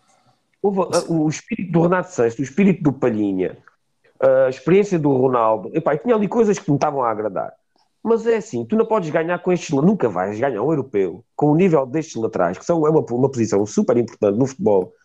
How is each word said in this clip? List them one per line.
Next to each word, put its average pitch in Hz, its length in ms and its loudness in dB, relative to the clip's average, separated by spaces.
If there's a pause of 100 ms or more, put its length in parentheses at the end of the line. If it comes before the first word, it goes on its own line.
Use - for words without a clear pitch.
(600)
Houve, 196 200 0
a, 170 300 -2
o 160 160 2
espírito - 440 -6
do 165 100 4
Renato 180 300 0
Sanches, 117 260 0
o 147 60 -4
espírito 190 400 0
do 139 100 2
Palhinha, 101 640 -2 (640)
a 131 300 4
experiência 185 500 2
do 143 120 2
Ronaldo. 117 640 0
Epá, 156 240 0
tinha 247 180 0
ali 208 120 0
coisas 208 320 0
que - 100 -6
me 143 80 2
estavam 143 260 -2
a 117 60 0
agradar. 104 420 -4 (520)
Mas 226 240 0
é 226 100 2
assim, 123 280 -8
tu 214 100 -2
não 220 100 2
podes 208 240 -2
ganhar 170 300 -2
com 180 120 -2
estes 170 200 -2
la-, 139 100 0
nunca 180 260 2
vais 98 320 -4
ganhar 120 220 -2
um 143 100 0
europeu 101 520 -2 (120)
com 151 160 2
o 147 40 4
nível 156 300 4
destes 147 300 -6
laterais, 107 420 -2
que - 80 -20
são, 170 200 0
é 151 40 2
uma, 156 120 2
uma 131 280 -2
posição 104 360 0
super 113 320 0
importante 104 400 0
no 135 80 2
futebol. 98 480 0 (120)